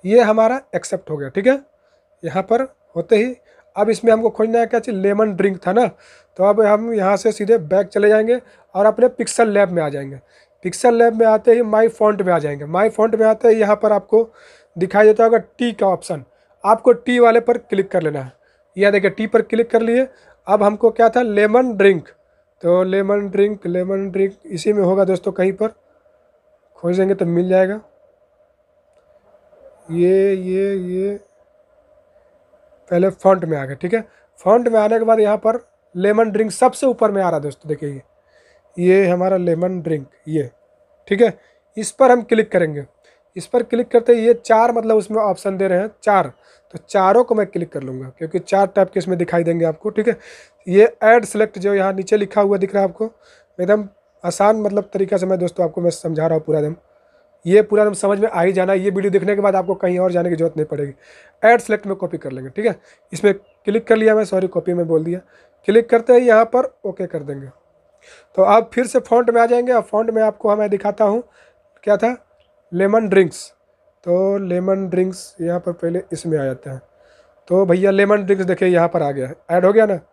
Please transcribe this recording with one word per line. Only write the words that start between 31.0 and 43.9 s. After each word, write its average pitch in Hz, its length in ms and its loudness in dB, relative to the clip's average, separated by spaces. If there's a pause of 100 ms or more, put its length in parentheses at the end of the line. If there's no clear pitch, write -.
पहले 180 200 0
फॉन्ट 190 340 0
में 160 140 -4
आ 135 60 -8
गया, 135 100 -12
ठीक 175 200 -6
है। 220 100 -4 (360)
फॉन्ट 233 280 2
में 226 120 0
आने 214 180 0
के 226 60 -2
बाद 220 160 2
यहाँ 208 160 2
पर 220 220 -2 (360)
लेमन 208 360 0
ड्रिंक 214 220 -2
सबसे - 340 0
ऊपर 233 240 0
में 196 120 -2
आ 180 60 0
रहा 165 80 -2
है 147 60 -6
दोस्तों, 147 260 -12
देखिए 147 220 -8
ये, 135 120 -14 (720)
ये 185 300 2
हमारा 180 300 0
लेमन 180 460 -2
ड्रिंक, 151 240 -6 (220)
ये, 151 220 -4 (580)
ठीक 202 140 2
है। - 160 2 (380)
इस 214 140 -8
पर 254 200 4
हम 247 120 2
क्लिक 220 300 0
करेंगे। 156 320 -2 (520)
इस 185 100 -14
पर 240 160 -2
क्लिक 240 260 -4
करते 233 260 4